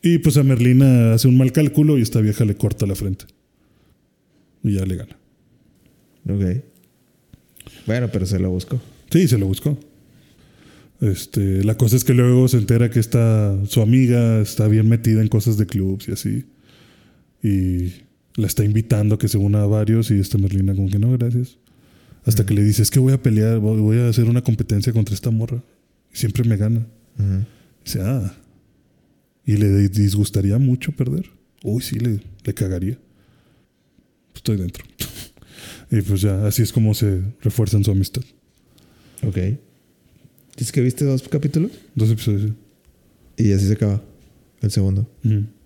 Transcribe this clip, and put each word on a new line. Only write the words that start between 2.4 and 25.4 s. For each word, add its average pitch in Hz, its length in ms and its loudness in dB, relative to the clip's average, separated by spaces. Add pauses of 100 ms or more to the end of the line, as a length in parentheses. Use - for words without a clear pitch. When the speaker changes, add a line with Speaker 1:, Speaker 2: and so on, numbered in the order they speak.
Speaker 1:
le 101 120 0
corta 107 300 -4
la 98 100 -4
frente. 95 280 -8 (1400)
Y 104 100 0
ya 95 100 -2
le 92 120 -4
gana. - 200 -14 (1120)
Speaker 2:
Ok. 98 340 -2 (1200)
Bueno, 120 260 -4
pero 92 140 -4
se 95 120 -2
lo 92 120 -2
buscó. 92 300 -6 (300)
Speaker 1:
Sí, 175 160 4
se 113 120 2
lo 98 80 -2
buscó. 131 300 -4 (1200)
Este, 98 640 -2
la 110 120 0
cosa 117 200 2
es 123 80 0
que 127 100 2
luego 123 320 4
se 123 120 2
entera 117 320 2
que 117 100 0
esta, 110 680 2
su 107 160 0
amiga 117 580 4
está 107 280 0
bien 110 200 4
metida 113 320 2
en 110 80 2
cosas 110 280 0
de 104 100 0
clubs 95 420 -6
y - 40 -6
así. 107 320 -6 (1000)
Y 92 500 -2 (440)
la 110 100 -2
está 104 180 -2
invitando 107 520 0
a - 20 -4
que 110 100 -2
se 101 100 -2
una 101 240 0
a 104 40 0
varios 107 460 0
y 101 80 2
esta 95 180 -2
Merlina 98 360 0
como 98 140 -2
que, 98 120 -2
"No, 113 120 0
gracias". 120 460 -4 (680)
Hasta 110 180 2
Speaker 2:
Ujú. 95 60 -2
Speaker 1:
que 107 60 2
le 101 80 2
dice, 104 200 2
"Es 104 100 0
que 139 80 2
voy 131 120 4
a 131 100 0
pelear, 113 360 2
voy, 107 220 0
voy 107 180 2
a 120 100 0
hacer 113 180 2
una 120 160 0
competencia 110 500 -2
contra 107 220 0
esta 117 160 -4
morra. 117 320 -4 (500)